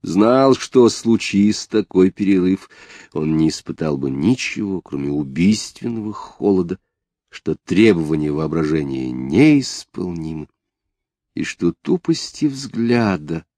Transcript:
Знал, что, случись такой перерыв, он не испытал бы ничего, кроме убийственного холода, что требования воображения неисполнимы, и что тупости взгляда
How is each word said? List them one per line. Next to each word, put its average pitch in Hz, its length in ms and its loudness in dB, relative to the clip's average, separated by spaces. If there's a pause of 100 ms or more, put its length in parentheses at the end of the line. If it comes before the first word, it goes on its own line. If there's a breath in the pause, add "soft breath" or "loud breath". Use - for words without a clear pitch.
Знал, 123 540 4
что, 123 320 4
случись 104 800 0
такой 95 420 2
перерыв, 95 600 0 (420 loud breath)
он 78 240 -2
не 78 140 2
испытал 76 480 -6
бы 67 120 -4
ничего, 95 720 -2
кроме 71 300 -8
убийственного 104 1000 -2
холода, 92 680 -2 (500)
что - 260 -8 (100)
требования 80 640 2
воображения 76 800 -4
неисполнимы, 82 1400 0 (880)
и - 80 -4
что - 300 -2
тупости - 720 -4
взгляда 117 1000 -2 (120)